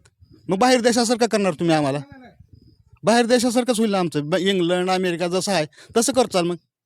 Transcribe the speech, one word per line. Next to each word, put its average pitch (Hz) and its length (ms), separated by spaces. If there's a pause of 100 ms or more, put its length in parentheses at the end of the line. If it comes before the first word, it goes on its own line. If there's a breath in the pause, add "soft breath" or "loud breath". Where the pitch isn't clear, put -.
(480)
मग 185 100
बाहेर 254 220
देशासारखं 233 460
करणार 202 260
तुम्ही 165 240
आम्हाला? 143 220 (1040)
बाहेर 233 240
देशासारखंच 240 520
होईल 220 120
ना 196 80
आमचं. 151 320
ब-, 175 40
इंग्लंड, 180 560
अमेरिका 180 380
जसं 185 240
आहे, 156 140 (300 soft breath)
तसं 233 160
करचाल 214 320
मग. 175 100 (300)